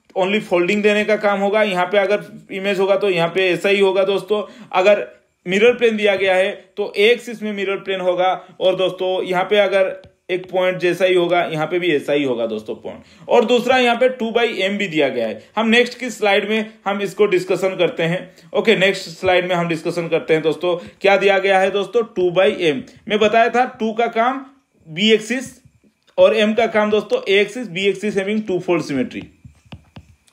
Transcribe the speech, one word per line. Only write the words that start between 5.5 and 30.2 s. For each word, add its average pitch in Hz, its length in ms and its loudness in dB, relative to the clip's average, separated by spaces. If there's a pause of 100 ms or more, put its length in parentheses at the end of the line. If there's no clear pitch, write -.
प्लेन 226 240 2
दिया 208 200 2
गया 190 180 2
है 190 160 2 (260)
तो 208 200 -6
A 202 60 0
एक्सिस 233 400 0
में 208 100 -6
मिरर 196 240 -4
प्लेन 185 240 -6
होगा, 180 320 0 (280)
और 180 160 2
दोस्तों 185 480 -2
यहाँ 180 200 -2
पे 202 140 0
अगर 190 420 0 (300)
एक 185 200 -4
पॉइंट 185 280 0
जैसा 175 260 0
ही 185 100 4
होगा, 175 280 2
यहाँ 156 240 -4
पे 175 120 -2
भी 175 100 -2
ऐसा 147 240 0
ही 147 120 0
होगा 117 220 -2
दोस्तों 107 280 -8
पॉइंट। - 540 -18
और 233 160 4
दूसरा 247 340 2
यहाँ 240 180 2
पे 254 140 2
टू 226 200 -6
by 233 140 0 (200)
M 202 140 -2
भी 202 80 -4
दिया 151 220 0
गया 117 200 -4
है। 104 140 -10 (140)
हम 226 120 0
नेक्स्ट 240 320 2
की 254 100 -8
स्लाइड 202 380 0
में 220 240 -4 (120)
हम 202 180 -4
इसको 202 240 0
डिस्कशन 180 500 -2
करते 165 260 -2
हैं। 170 180 -2 (340)
ओके, 202 220 4
नेक्स्ट 190 340 0
स्लाइड 180 380 0
में 180 80 -2
हम 170 120 -2
डिस्कशन 165 400 -4
करते 160 260 0
हैं 156 80 0
दोस्तों, 160 340 -2 (240)
क्या 196 160 4
दिया 196 220 4
गया 190 220 2
है 196 100 2
दोस्तों, 202 320 0 (140)
टू 180 160 2
by 190 160 4 (180)
M। 135 160 0 (260)
मैं 208 100 0
बताया 226 300 4
था 240 160 2 (160)
टू 220 120 -2
का 233 160 0
काम 240 360 -2 (440)
B 196 240 2
एक्सिस 240 380 0 (680)
और 190 200 6
M 214 180 2
का 226 120 2
काम 214 220 0
दोस्तों 208 300 0
A 196 180 2
एक्सिस, 208 300 -2
B 190 240 -2
axis 196 260 -2
having 214 260 -2
two 180 160 -2
fold 170 300 0
symmetry। 113 340 -4 (1080)